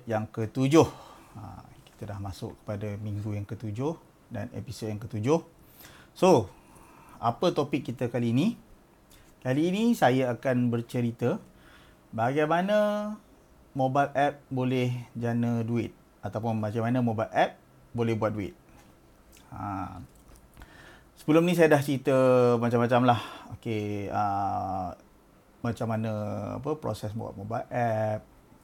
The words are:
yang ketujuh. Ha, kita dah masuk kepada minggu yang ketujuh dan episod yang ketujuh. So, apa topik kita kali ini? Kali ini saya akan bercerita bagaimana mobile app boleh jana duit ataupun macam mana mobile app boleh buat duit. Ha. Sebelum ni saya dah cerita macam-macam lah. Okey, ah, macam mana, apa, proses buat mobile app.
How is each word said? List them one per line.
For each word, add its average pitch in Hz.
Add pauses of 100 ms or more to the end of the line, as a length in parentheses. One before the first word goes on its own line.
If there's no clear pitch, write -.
yang 110
ketujuh. 131 (480)
Ha, 98 (240)
kita 104
dah 101
masuk 98
kepada 104
minggu 104
yang 104
ketujuh 117 (320)
dan 104
episod 107
yang 107
ketujuh. 117 (720)
So, 156 (720)
apa 175
topik 143
kita 123
kali 120
ini? 160 (880)
Kali 151
ini 233
saya 131
akan 123
bercerita 120 (720)
bagaimana 185 (640)
mobile 135
app 143
boleh 127
jana 117
duit 117 (320)
ataupun 110
macam 110
mana 123
mobile 110
app 151 (320)
boleh 117
buat 107
duit. 104 (1000)
Ha. 95 (1120)
Sebelum 160
ni 175
saya 165
dah 151
cerita 139 (400)
macam-macam 120
lah. 110 (320)
Okey, 104
ah, 98 (640)
macam 113
mana, 110 (460)
apa, 139
proses 113
buat 110
mobile 107
app. 110 (380)